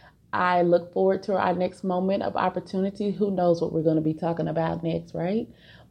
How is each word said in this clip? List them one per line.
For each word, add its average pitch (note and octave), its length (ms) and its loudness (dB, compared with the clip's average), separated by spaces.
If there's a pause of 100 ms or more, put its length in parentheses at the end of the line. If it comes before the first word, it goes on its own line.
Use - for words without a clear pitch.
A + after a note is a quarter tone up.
(320)
I F3+ 300 2
look F3 320 4
forward F#3+ 300 2
to G3 120 0
our F#3 180 2
next F3+ 300 -2
moment F#3+ 380 0
of - 140 -4
opportunity. F#3+ 760 -2
Who G3 200 0
knows F3 300 4
what E3 140 -2
we're D#3+ 80 0
gonna D#3+ 180 0
be D#3 140 0
talking D#3+ 340 -2
about E3 340 -2
next, E3 320 -6
right? F#3 320 -2 (440)